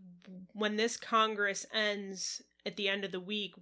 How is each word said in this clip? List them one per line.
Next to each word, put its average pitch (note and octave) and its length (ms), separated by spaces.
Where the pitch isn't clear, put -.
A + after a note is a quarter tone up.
when G#3 240
this A#3 200
Congress G#3 760
ends G3+ 720
at - 100
the G3+ 120
end G3 160
of F#3 80
the F#3 80
week, G3 420